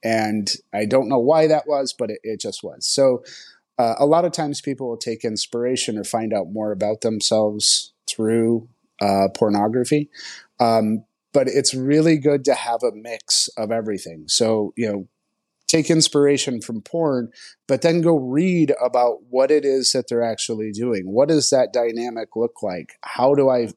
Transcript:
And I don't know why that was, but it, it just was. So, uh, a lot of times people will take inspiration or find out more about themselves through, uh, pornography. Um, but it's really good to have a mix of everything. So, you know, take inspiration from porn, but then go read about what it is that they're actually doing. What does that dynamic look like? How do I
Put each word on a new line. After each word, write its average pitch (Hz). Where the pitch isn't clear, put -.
And 110
I 104
don't 123
know 127
why 156
that 151
was, 139
but 113
it, 107
it 110
just -
was. 85
So, 131
uh, 113
a 143
lot 165
of 170
times 147
people 135
will 117
take 113
inspiration 120
or 104
find 110
out 92
more 107
about 104
themselves 107
through, 113
uh, 98
pornography. 113
Um, 110
but 135
it's 127
really 151
good 143
to 139
have 117
a 120
mix 110
of 107
everything. 101
So, 110
you 113
know, 101
take 160
inspiration 143
from 110
porn, 135
but 180
then 170
go 170
read 147
about 123
what 131
it 147
is 135
that 127
they're 117
actually 110
doing. 101
What 123
does 151
that 127
dynamic 117
look 117
like? 90
How 135
do 139
I 123